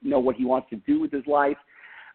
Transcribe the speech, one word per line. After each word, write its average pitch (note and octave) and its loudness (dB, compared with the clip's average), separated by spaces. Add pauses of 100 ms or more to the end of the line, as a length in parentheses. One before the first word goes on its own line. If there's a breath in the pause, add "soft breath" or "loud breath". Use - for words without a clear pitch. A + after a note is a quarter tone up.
know C#3 0
what B2+ 0
he B2+ -2
wants B2+ -2
to A#2 -10
do C#3+ 0
with D3+ -4
his C#3 -6
life. C#3+ 2 (580 loud breath)